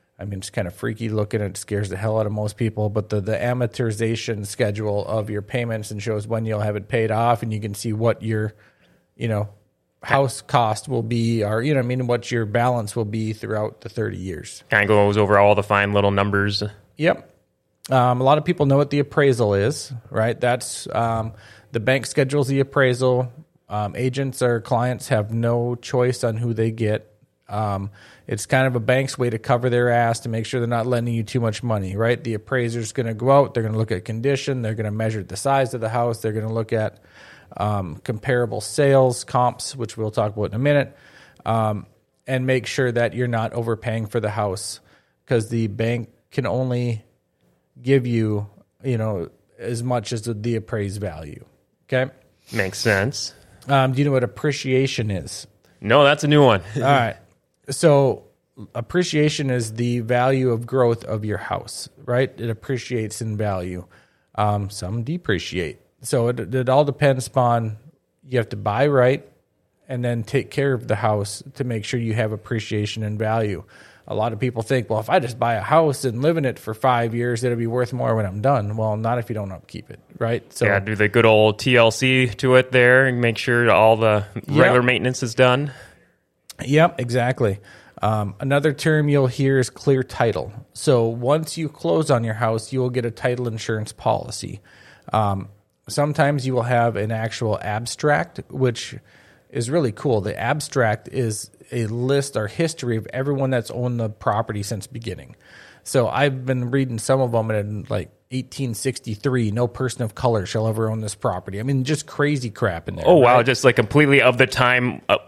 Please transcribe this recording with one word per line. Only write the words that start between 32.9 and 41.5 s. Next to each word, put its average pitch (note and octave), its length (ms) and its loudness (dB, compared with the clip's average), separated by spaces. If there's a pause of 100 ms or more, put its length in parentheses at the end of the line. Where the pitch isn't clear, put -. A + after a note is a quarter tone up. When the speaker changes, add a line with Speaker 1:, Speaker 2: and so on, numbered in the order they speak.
Speaker 1:
gonna A2+ 240 -4
go A#2 160 0
out, C#3 240 4
they're A2+ 80 0
gonna A2 160 -2
look A2 140 -2
at F2+ 120 -4
condition, B2+ 580 -2
they're A2 120 -2
gonna G#2+ 160 -4
measure G#2+ 320 -4
the F#2 140 -12
size C3+ 360 0
of B2 80 -8
the A2 100 -4
house, A#2+ 320 -2
they're A2 100 -2
gonna A2 200 -4
look A2+ 200 -4
at, A2 260 -2 (580)
um, G2 460 -4
comparable A2 580 -2
sales, C3+ 640 2
comps, B2 540 -2
which A2+ 200 -8
we'll G#2+ 140 -4
talk G#2 240 -2
about G#2 160 -2
in G2+ 60 -8
a - 20 -2
minute, C#3+ 380 2 (480)
um, G#2+ 420 -2 (400)